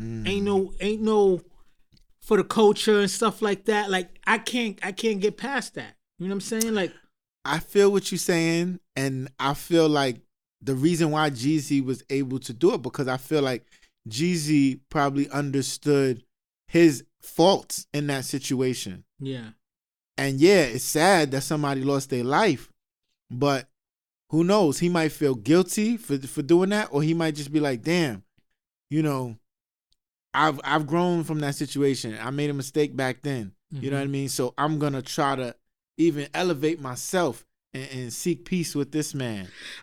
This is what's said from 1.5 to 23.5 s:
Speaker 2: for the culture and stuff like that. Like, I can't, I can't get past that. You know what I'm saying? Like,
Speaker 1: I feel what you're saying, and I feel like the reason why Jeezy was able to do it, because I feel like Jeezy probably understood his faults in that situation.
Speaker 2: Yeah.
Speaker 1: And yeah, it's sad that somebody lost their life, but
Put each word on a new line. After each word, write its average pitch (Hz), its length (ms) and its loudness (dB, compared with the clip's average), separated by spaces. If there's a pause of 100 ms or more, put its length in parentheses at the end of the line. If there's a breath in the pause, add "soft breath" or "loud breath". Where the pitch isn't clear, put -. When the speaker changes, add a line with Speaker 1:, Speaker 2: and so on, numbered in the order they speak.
Speaker 2:
for - 160 2
the 190 80 2
culture 208 560 4
and 196 100 0
stuff 214 300 -2
like 202 260 -2
that. 208 240 4
Like, 185 360 -2
I 214 120 2
can't, 226 440 -4
I 190 100 -6
can't 214 280 -2
get 208 180 0
past 262 380 -6
that. 135 200 -14 (220)
You 175 100 -8
know 196 60 -4
what 196 180 -6
I'm 220 80 -2
saying? 226 140 0
Like, 185 180 -2 (540)
Speaker 1:
I 147 140 -2
feel 202 300 4
what 196 220 -2
you're 180 60 -4
saying, 170 600 0 (160)
and 135 340 -4 (120)
I 135 140 0
feel 160 340 2
like 139 320 0 (400)
the 135 140 -4
reason 156 360 2
why 151 200 2
Jeezy 139 540 0
was 127 260 -4
able 135 300 -4
to - 120 -12
do 165 220 4
it, 147 80 -6
because 131 260 -4
I 127 80 -2
feel 147 260 -2
like 127 220 -2 (440 soft breath)
Jeezy 147 720 2 (100)
probably 143 400 0
understood 139 920 0 (460)
his 160 360 6 (160)
faults - 720 2
in 147 140 -2
that 135 160 -4
situation. 127 800 -4 (160)
Speaker 2:
Yeah. 127 300 -10 (680)
Speaker 1:
And 135 220 -2
yeah, 185 220 8
it's 123 220 -2
sad 160 480 4
that 135 100 -2
somebody 139 400 -2
lost 139 280 -2
their 123 140 -2
life, 151 460 0 (600)
but 135 380 0 (640)